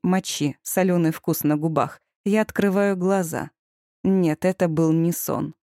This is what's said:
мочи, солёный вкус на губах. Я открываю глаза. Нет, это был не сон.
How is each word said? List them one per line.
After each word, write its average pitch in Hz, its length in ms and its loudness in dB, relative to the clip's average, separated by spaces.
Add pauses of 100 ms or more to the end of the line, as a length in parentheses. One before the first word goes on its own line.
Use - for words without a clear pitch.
мочи, 175 580 -2
солёный 180 500 2
вкус - 320 -4
на 151 140 2
губах. 151 420 -2 (240)
Я 214 180 0
открываю 202 540 0
глаза. 180 560 -2 (520)
Нет, 180 420 2
это 185 220 0
был 160 260 2
не 165 180 2
сон. - 420 -6 (160)